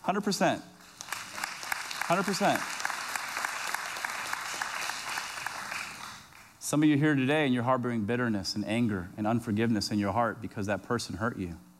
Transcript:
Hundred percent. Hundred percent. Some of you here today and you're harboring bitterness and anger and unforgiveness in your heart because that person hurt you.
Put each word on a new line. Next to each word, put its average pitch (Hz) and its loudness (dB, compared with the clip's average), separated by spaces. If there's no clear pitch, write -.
Hundred 202 0
percent. 185 2
Hundred 185 4
percent. 185 2
Some 147 2
of 156 10
you 147 8
here 151 6
today 143 4
and 131 4
you're 123 2
harboring 123 2
bitterness 113 0
and 104 -2
anger 104 0
and 104 -2
unforgiveness 113 2
in 107 2
your 101 2
heart 113 2
because 104 -6
that 110 -2
person - -2
hurt - -2
you. 87 -6